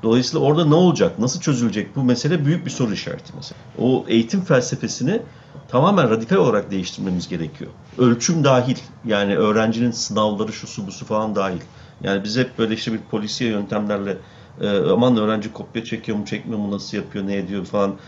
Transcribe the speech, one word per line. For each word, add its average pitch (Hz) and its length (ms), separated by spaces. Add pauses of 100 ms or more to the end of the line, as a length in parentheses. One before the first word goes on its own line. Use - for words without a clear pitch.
Dolayısıyla 127 440
orada 151 180
ne 147 100
olacak, 165 440
nasıl 120 220
çözülecek 117 560
bu 135 80
mesele 147 400
büyük 175 220
bir 110 40
soru 117 220
işareti 80 440
mesela. - 220 (200)
O 123 300
eğitim 113 320
felsefesini 135 840 (460)
tamamen 156 420
radikal 113 260
olarak 113 340
değiştirmemiz 92 580
gerekiyor. 82 420 (280)
Ölçüm 127 460
dahil, 127 320 (280)
yani 101 320
öğrencinin 110 540
sınavları, 107 600
şusu - 340
busu - 180
falan 107 300
dahil. 95 260 (420)
Yani 98 220
biz 107 140
hep 127 200
böyle 110 160
işte 110 180
bir 110 60 (120)
polisiye 110 400
yöntemlerle, 101 680 (440)
e, 104 80
aman 101 480
öğrenci 107 360
kopya - 320
çekiyor 113 340
mu, 101 80
çekmiyor 107 340
mu, 101 100
nasıl 101 260
yapıyor, 98 300
ne 101 100
ediyor 95 300
falan. 98 300 (120)